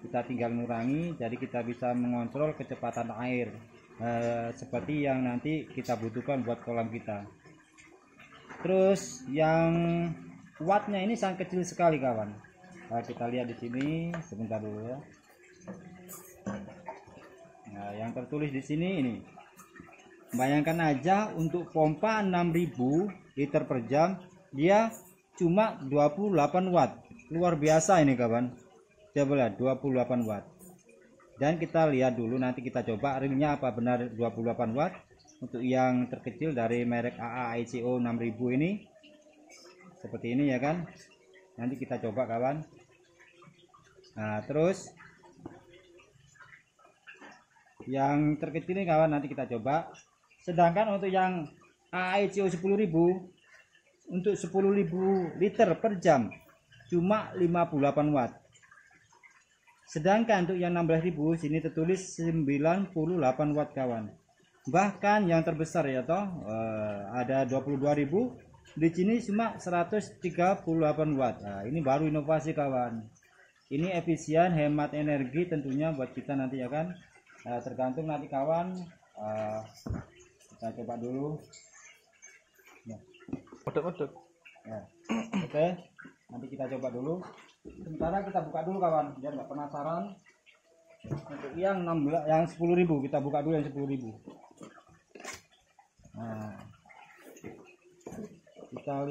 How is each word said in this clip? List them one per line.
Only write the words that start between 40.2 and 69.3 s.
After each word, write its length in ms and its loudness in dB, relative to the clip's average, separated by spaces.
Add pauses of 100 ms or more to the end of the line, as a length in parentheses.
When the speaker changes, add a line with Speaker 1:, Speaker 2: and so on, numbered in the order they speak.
Speaker 1:
ini, 160 2
ya 80 2
kan. 320 -2 (720)
Nanti 160 -4
kita 240 -4
coba, 240 -2
kawan. 400 -2 (1500)
Nah, 320 -4
terus 400 0 (3000)
yang 560 2
terkecil 400 -4
ini, 80 -2
kawan, 240 6
nanti 160 -2
kita 160 -4
coba. 480 -2 (480)
Sedangkan 560 4
untuk 160 -2
yang 320 2 (480)
A 240 0
A 80 4
E 80 -2
C 80 0
O 80 4
sepuluh 300 0
ribu, 500 4 (800)
untuk 320 0
sepuluh 320 2
ribu 640 2
liter 320 4 (160)
per 160 0
jam 320 6 (560)
cuma 480 2
lima 320 4
puluh 160 2
delapan 320 4
watt. 160 2 (1500)
Sedangkan 640 2
untuk 80 0
yang 160 0
enam 160 2
belas 160 4
ribu, 320 2
sini 240 0
tertulis 560 -2
sembilan 800 2
puluh 240 0
delapan 320 2
watt, 240 -2
kawan. 320 -2 (640)
Bahkan 560 4
yang 160 4
terbesar, 480 0
ya 160 -2
toh, 160 2
eh, 760 -4 (200)
ada 240 2
dua 160 0
puluh 160 -2
dua 240 2
ribu, 400 0 (400)
di 80 6
sini 320 4
cuma 400 -2